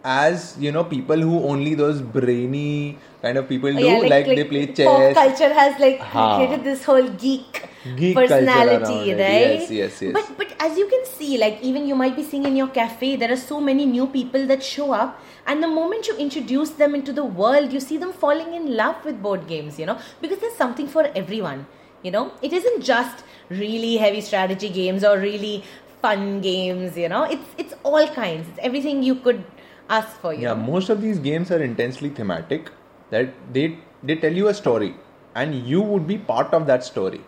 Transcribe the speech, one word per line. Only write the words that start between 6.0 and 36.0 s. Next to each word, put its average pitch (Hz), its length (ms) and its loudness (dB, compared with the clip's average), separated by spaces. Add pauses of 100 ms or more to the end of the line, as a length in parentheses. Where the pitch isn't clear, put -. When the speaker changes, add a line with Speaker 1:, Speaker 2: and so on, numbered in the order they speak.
Speaker 2:
created 262 280 2
this 269 200 -4
whole 262 240 6
geek 254 540 -4 (340)
Speaker 1:
Geek 175 180 2
culture 254 140 6
Speaker 2:
personality, 220 840 4
Speaker 1:
around - 80 -2
it. - 20 4
Speaker 2:
right? 226 380 4
Speaker 1:
Yes, 349 100 -6
yes, - 320 -4
yes. - 100 -4
Speaker 2:
But, 415 240 -4
but - 240 -6
as 311 160 0
you 403 120 2
can 523 180 0
see, 277 320 -4
like, 214 240 2
even 269 240 -2
you 277 80 -2
might 262 220 0
be 302 60 -6
seeing 277 220 -4
in 269 120 0
your 269 120 0
cafe, 254 480 -2
there 233 160 -2
are 262 40 0
so 294 240 -8
many 277 260 2
new 247 200 0
people 269 400 -2
that 269 160 2
show 285 300 -4
up, 233 260 -2 (280)
and 302 160 -2
the 330 60 0
moment 339 380 -2
you 403 100 -4
introduce 285 540 -4
them 294 240 2
into 277 180 -6
the 285 120 -4
world, 233 480 2
you 277 80 -4
see 311 160 -6
them 359 160 -6
falling 320 420 -2
in 302 220 -4
love 269 300 0
with 226 160 -8
board 190 240 -4
games, 151 320 -10
you 156 80 -8
know, 214 120 -4 (220)
because 381 180 -6
there's 453 180 -8
something 277 300 -4
for 302 280 0
everyone, 170 520 -6 (360)
you 180 80 -8
know? 208 220 -2 (100)
It 262 100 -4
isn't 370 300 0
just 254 420 -2 (240)
really 226 480 -4
heavy 214 240 2
strategy 196 480 -2
games 185 360 -2
or 202 140 6
really 208 460 -4 (380)
fun 202 400 -2
games, 180 560 -4
you 170 100 -2
know? 226 160 0
It's, 294 200 -6 (120)
it's - 260 -10
all 302 260 4
kinds. 170 420 -6
It's - 120 -18
everything 277 400 -2
you 262 140 2
could 233 280 0 (460)
ask 220 300 -2
for, 165 120 -4
you 139 100 -8
Speaker 1:
Yeah, 120 120 -2
Speaker 2:
know? - 20 -2 (160)
Speaker 1:
most 185 160 -2
of 208 140 0
these 214 160 -2
games 160 320 -2
are 170 120 2
intensely 127 460 -4
thematic, 110 600 -6 (400)
that 123 180 0 (240)
they, 160 240 -2 (260)
they 151 140 -2
tell 156 160 0
you 196 160 2
a 202 60 2
story, 113 400 0 (400)
and 143 200 -4
you 131 280 0
would 202 240 -2